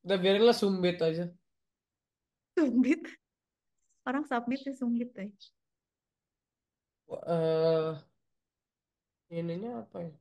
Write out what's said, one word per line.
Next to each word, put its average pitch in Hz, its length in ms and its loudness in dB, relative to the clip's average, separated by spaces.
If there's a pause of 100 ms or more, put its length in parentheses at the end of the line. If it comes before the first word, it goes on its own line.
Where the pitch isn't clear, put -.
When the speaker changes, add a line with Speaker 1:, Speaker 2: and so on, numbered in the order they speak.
Speaker 1:
Udah 190 160 0
biarinlah 202 380 6
sumbit 180 420 0
aja. 165 320 -2 (1300)
Speaker 2:
Sumbit? 254 440 2 (1000)
Orang 277 240 -4
submit 240 400 -4
ya 277 80 -8
sumbit, 240 400 -4
ay. 202 160 -12 (1800)
Speaker 1:
Eh, 160 800 0 (1400)
ininya 180 560 -8
apa 190 160 -14
ya? 165 180 -12